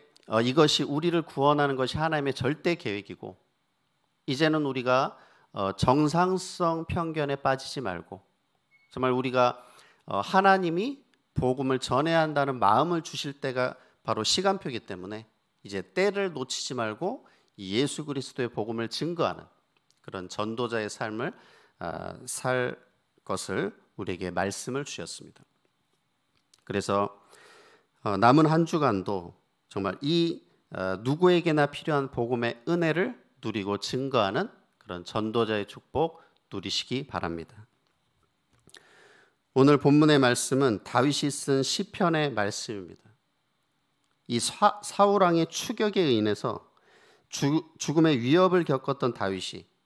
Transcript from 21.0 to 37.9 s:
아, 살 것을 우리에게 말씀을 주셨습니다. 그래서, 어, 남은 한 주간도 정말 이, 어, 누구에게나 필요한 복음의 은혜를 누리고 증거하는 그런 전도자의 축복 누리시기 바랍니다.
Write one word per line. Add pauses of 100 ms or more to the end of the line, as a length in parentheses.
아,
살 (460)
것을 (200)
우리에게
말씀을
주셨습니다. (1200)
그래서, (840)
어,
남은
한
주간도 (340)
정말
이, (280)
어,
누구에게나
필요한
복음의
은혜를 (180)
누리고
증거하는 (300)
그런
전도자의
축복 (300)
누리시기
바랍니다. (1900)